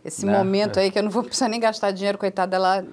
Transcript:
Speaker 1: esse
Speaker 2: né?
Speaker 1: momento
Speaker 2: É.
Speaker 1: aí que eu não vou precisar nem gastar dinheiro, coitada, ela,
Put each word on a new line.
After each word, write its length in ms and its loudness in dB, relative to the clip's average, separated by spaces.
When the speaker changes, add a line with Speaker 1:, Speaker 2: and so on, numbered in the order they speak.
Speaker 1:
esse 220 -8
Speaker 2:
né? 140 4
Speaker 1:
momento 400 2
Speaker 2:
É. 60 4
Speaker 1:
aí 60 2
que 80 -2
eu 40 4
não 80 -2
vou 120 0
precisar 260 -2
nem 120 -4
gastar 300 0
dinheiro, 260 -2
coitada, 400 -2
ela, 260 2